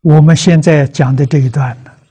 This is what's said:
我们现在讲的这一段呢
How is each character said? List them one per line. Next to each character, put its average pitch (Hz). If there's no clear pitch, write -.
我 156
们 156
现 165
在 147
讲 131
的 139
这 147
一 131
段 123
呢 -